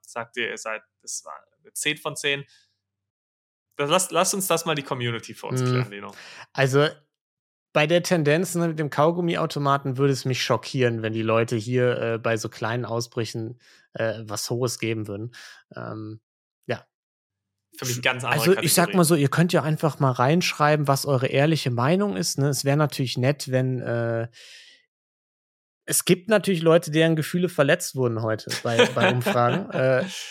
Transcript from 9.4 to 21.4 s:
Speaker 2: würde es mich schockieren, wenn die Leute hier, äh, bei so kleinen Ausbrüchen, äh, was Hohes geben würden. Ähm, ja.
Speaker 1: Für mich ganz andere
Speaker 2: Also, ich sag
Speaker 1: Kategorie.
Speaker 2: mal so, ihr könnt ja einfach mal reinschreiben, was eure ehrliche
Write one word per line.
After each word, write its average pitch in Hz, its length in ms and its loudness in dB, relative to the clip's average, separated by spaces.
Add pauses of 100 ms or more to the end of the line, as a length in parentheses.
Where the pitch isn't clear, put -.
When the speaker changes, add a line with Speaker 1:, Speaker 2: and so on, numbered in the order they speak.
Speaker 2:
würde 139 160 2
es 123 120 -6
mich 127 180 -2
schockieren, 117 580 0
wenn 110 120 -4
die 113 100 -2
Leute 113 320 2
hier, 123 440 0
äh, 117 200 -2
bei 113 180 0
so 110 120 -6
kleinen 117 360 -4
Ausbrüchen, 117 760 -6 (340)
äh, 113 320 -4
was 104 260 -8
Hohes 120 260 -2
geben 110 300 -4
würden. 107 260 -8 (420)
Ähm, 110 460 -12 (460)
ja. 117 180 -8 (920)
Speaker 1:
Für 131 100 -10
mich 123 180 -4
ganz 123 200 0
andere 127 160 0
Speaker 2:
Also, 170 120 4 (100)
ich 170 140 2
sag 175 80 6
Speaker 1:
Kategorie. 180 140 0
Speaker 2:
mal 180 80 8
so, 165 100 4
ihr 143 140 4
könnt 170 240 2
ja 147 100 4
einfach 156 360 -2
mal 139 120 4
reinschreiben, 151 760 2
was 139 200 2
eure 131 180 2
ehrliche 143 460 2